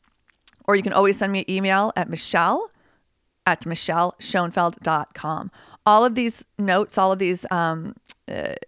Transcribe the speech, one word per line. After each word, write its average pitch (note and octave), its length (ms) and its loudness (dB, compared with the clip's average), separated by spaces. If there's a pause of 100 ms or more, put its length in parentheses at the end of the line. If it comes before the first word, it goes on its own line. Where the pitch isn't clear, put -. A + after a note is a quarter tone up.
(640)
Or G3+ 100 4
you G3 80 2
can C#3 80 -2
always G3 260 0
send G3 140 -2
me G3 80 -2
an F#3 100 -6
email F#3+ 460 0
at F3+ 140 -4
Michelle F#3+ 600 0 (760)
at F3 160 0
michelleschoenfeld E3+ 1200 -2
dot D#3 320 -2
com. - 360 -8 (360)
All G#3+ 180 8
of A#3+ 120 2
these A#3 300 -2 (140)
notes, G3+ 380 0
all F#3+ 160 4
of F#3+ 60 -2
these, F3+ 320 -2
um, E3 440 -2 (340)
uh, - 260 -6 (120)